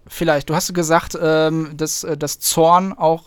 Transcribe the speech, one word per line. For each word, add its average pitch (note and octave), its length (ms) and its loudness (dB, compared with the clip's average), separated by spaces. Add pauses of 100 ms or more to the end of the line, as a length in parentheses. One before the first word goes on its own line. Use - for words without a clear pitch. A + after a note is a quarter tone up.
vielleicht. D#3 440 -2
Du D#3 40 0
hast F#3 200 -4
gesagt, E3 480 0
ähm, D#3+ 560 0
dass, D#3 260 -6
äh, D#3 140 -6
dass D3 220 -6
Zorn F3 520 4
auch, D#3+ 360 0